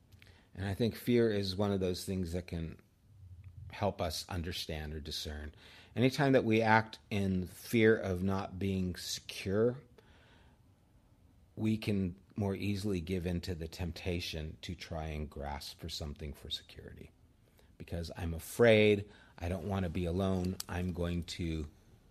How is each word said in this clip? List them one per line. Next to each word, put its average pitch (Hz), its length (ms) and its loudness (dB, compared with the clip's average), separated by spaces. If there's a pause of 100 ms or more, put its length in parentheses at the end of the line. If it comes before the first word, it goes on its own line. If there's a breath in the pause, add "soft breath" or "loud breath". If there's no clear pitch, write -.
(560 soft breath)
and 98 100 -6
I 98 100 -2
think 117 200 2
fear 117 340 4
is 98 280 0
one 101 160 2
of 95 80 2
those 90 240 0
things 92 260 -2
that 87 160 -4
can 82 300 -6 (960)
help 101 300 -2
us 82 280 -2
understand 80 640 -6
or 78 80 -8
discern. 76 500 -8 (440 loud breath)
Anytime 135 360 4
that 131 120 6
we 110 200 4
act 110 340 4 (140)
in 95 420 0
fear 110 420 6
of 92 280 -2
not 95 340 -2
being 95 380 -2
secure, - 800 -2 (1800 soft breath)
we 110 220 0
can 98 380 -2 (200)
more 98 200 0
easily 98 440 -2
give 87 280 -4
in 87 140 0
to 95 120 -6
the 80 140 -8
temptation 85 920 -6
to 90 120 -8
try 80 320 -8
and 76 240 -6
grasp 71 500 -10
for 82 100 -10
something 73 440 -8
for - 160 -16
security. - 600 -12 (680 soft breath)
Because 85 400 -6
I'm 82 160 -2
afraid, 107 720 6 (320 loud breath)
I 87 120 -4
don't 90 160 -4
wanna 95 240 0
be 87 160 -2
alone, 92 500 0 (120)
I'm 90 260 -4
going 85 320 -2
to 80 420 -4 (440)